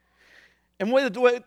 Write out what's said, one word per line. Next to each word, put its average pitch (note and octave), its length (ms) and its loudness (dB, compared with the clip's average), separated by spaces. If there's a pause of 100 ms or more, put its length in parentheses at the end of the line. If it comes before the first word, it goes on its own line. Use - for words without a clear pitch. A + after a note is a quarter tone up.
(800)
And G#3 100 -4
way, C4+ 160 2
the G3 140 -6
way, B3 260 2